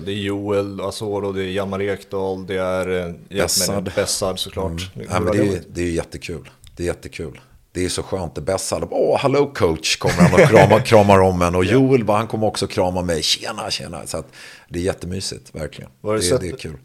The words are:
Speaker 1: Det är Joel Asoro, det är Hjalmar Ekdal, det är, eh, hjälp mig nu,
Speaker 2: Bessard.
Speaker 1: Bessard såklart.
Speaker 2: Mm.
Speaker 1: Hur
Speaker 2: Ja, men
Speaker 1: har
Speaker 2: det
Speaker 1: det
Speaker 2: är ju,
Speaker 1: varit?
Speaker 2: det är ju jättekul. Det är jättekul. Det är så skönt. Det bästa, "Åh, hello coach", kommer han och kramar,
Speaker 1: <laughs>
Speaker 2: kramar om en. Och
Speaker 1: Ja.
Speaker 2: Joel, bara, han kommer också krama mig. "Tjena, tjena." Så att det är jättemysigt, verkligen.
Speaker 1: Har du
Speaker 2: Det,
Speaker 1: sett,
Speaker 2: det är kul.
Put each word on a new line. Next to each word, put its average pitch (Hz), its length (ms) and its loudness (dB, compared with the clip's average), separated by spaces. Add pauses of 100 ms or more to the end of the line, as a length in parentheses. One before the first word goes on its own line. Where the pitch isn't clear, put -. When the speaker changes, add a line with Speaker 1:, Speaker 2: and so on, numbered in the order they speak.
Speaker 1:
Det 98 60 -6
är 101 40 -4
Joel 101 680 -2
Asoro, 101 500 -4
det 95 120 -4
är 95 40 -4
Hjalmar 95 340 -4
Ekdal, 95 640 -4
det 95 120 -6
är, 92 320 -2
eh, 92 60 0 (100)
hjälp 85 60 -8 (180)
mig 90 80 -12
nu, 98 40 0
Speaker 2:
Bessard. 95 420 0 (120)
Speaker 1:
Bessard 92 440 -2
såklart. 95 320 -6
Speaker 2:
Mm. 82 120 -6 (100)
Speaker 1:
Hur 110 100 -12
Speaker 2:
Ja, - 40 -12 (120)
men 107 80 0
Speaker 1:
har 110 60 0
Speaker 2:
det 107 40 2
Speaker 1:
det 107 60 4
Speaker 2:
är - 20 4
ju, 101 60 0
Speaker 1:
varit? 90 180 -6
Speaker 2:
det 85 120 -6
är 87 40 0
ju 87 60 -2
jättekul. 80 580 -8 (260)
Det 87 80 -8
är 87 40 -2
jättekul. - 540 -10 (300)
Det 90 140 -2
är 87 40 -2
så - 140 -4
skönt. 92 320 -6
Det 80 60 -6
bästa, 90 500 -4
"Åh, - 280 2
hello 139 340 2
coach", - 440 0
kommer 90 180 0
han 170 180 6
och 170 160 8
kramar, 104 300 8
Speaker 1:
<laughs> - 60 -2
Speaker 2:
kramar 101 360 8
om 92 200 4
en. 87 140 2
Och 92 100 4
Speaker 1:
Ja. 101 60 0
Speaker 2:
Joel, 131 340 6
bara, 104 120 2
han 110 100 -2
kommer 110 200 -2
också 98 200 -2
krama 92 340 0
mig. 85 220 -2
"Tjena, 113 480 -4
tjena." 80 360 -10
Så 85 100 -8
att 76 80 -8 (440)
det 85 100 -6
är 87 40 -4
jättemysigt, 92 720 -6
verkligen. - 360 -10 (100)
Speaker 1:
Har 104 120 -2
du 107 60 0
Speaker 2:
Det, 90 60 -2
Speaker 1:
sett, 90 160 2
Speaker 2:
det 92 80 -6
är 80 80 -10
kul. 78 280 -12